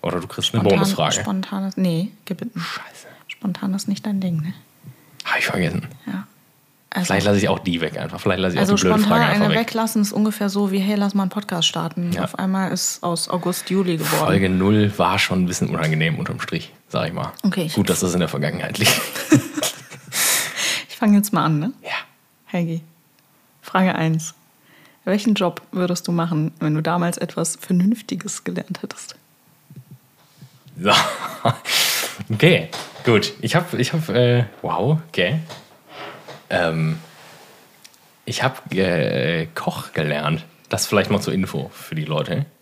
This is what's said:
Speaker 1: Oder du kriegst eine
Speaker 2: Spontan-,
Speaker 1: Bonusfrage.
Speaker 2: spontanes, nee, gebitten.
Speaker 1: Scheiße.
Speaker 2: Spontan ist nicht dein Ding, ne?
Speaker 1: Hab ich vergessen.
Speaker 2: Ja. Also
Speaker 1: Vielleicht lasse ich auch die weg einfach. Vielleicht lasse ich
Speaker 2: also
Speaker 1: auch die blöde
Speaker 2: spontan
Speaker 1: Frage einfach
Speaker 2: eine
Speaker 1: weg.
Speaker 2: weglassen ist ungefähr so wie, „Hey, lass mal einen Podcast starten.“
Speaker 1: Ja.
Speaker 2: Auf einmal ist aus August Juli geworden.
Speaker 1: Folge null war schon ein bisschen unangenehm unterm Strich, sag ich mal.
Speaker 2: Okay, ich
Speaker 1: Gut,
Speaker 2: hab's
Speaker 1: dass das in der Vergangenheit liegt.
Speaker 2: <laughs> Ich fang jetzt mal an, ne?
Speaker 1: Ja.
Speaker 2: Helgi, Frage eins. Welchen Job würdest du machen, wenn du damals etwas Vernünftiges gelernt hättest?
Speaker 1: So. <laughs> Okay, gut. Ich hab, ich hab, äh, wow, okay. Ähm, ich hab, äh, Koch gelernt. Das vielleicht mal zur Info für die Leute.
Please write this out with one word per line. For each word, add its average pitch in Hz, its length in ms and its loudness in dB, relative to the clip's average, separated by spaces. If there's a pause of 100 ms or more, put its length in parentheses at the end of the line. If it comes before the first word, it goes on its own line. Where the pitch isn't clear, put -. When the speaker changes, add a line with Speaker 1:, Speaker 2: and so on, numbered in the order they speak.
Speaker 1:
Oder 87 180 -2
du - 80 -8
kriegst - 260 -4
eine - 80 2
Speaker 2:
Spontan-, 98 180 6
Speaker 1:
Bonusfrage. 151 420 2
Speaker 2:
spontanes, 190 560 -4
nee, 180 340 0 (140)
gebitten. 196 340 -8
Speaker 1:
Scheiße. - 480 -12 (200)
Speaker 2:
Spontan 190 460 -4
ist 196 140 -4
nicht 202 180 -4
dein 202 160 -2
Ding, 175 200 0
ne? 170 120 -6 (720)
Speaker 1:
Hab - 140 0
ich - 60 0
vergessen. - 420 -2 (180)
Speaker 2:
Ja. - 220 -8 (640)
Also 180 180 -2
Speaker 1:
Vielleicht 101 180 2
lasse 101 120 4
ich 98 120 2
auch - 100 2
die 87 220 -2
weg 78 180 -4
einfach. - 200 -8
Vielleicht 95 200 0
lasse 92 160 2
ich - 40 2
Speaker 2:
also 202 140 4
Speaker 1:
auch 202 40 4
die - 60 2
blöde 214 160 6
Speaker 2:
spontan 208 200 4
Speaker 1:
Frage - 120 4
einfach 208 140 4
Speaker 2:
eine 202 80 4
Speaker 1:
weg. 220 140 4
Speaker 2:
weglassen 220 340 0
ist 202 120 0
ungefähr 208 360 0
so 196 220 0
wie, 196 80 0
„Hey, 202 160 2
lass 202 180 0
mal 196 100 2
einen 185 60 0
Podcast 180 380 -2
starten.“ 170 460 -2
Speaker 1:
Ja. 170 100 -2
Speaker 2:
Auf - 160 -6
einmal 190 320 0
ist - 320 -4
aus 170 260 -2
August 175 400 -4
Juli 180 280 2
geworden. 156 280 0
Speaker 1:
Folge 95 240 4
null 101 480 4
war 92 220 2
schon 92 240 2
ein - 40 4
bisschen - 220 0
unangenehm 80 480 0
unterm - 220 -6
Strich, - 320 -6 (160)
sag - 200 -2
ich 87 60 -6
mal. - 200 -6 (100)
Speaker 2:
Okay, 180 220 2
ich 160 80 -4
Speaker 1:
Gut, 101 160 2
Speaker 2:
hab's 87 100 2
Speaker 1:
dass 92 80 0
das 87 60 0
in 90 80 2
der 82 80 0
Vergangenheit 76 480 -4
liegt. 104 180 4
Speaker 2:
<laughs> - 60 -4 (1900)
Ich - 100 -14
fang 208 140 6
jetzt 202 180 4
mal 160 140 2
an, 156 140 4
ne? 202 140 -2 (100)
Speaker 1:
Ja. - 80 -10 (540)
Speaker 2:
Helgi, 165 360 -2 (800)
Frage 185 320 2
eins. 160 400 0 (720)
Welchen 202 300 2
Job 175 260 0 (100)
würdest 180 360 0
du 180 40 -2
machen, 165 480 0
wenn 156 140 2
du 156 80 0
damals 175 380 0
etwas 170 420 -4
Vernünftiges 190 840 0
gelernt 175 380 -6
hättest? - 340 -14 (1700)
Speaker 1:
So. 101 160 2
<laughs> - 560 -2 (800)
Okay, 104 360 4 (360)
gut. 113 260 4 (100)
Ich - 140 -2
hab, 170 200 0
ich - 180 0
hab, 160 160 -2
äh, 120 360 4 (180)
wow, 92 340 2 (120)
okay. 98 280 0 (1120)
Ähm, 80 480 0 (1300)
ich - 160 -4
hab, - 320 -4
äh, 82 800 0
Koch - 400 -6
gelernt. 76 500 -2 (260)
Das - 180 -2
vielleicht 101 240 2
mal 101 100 2
zur - 120 -4
Info 92 380 -4
für - 220 -14
die 78 120 -4
Leute. 78 420 -2 (140)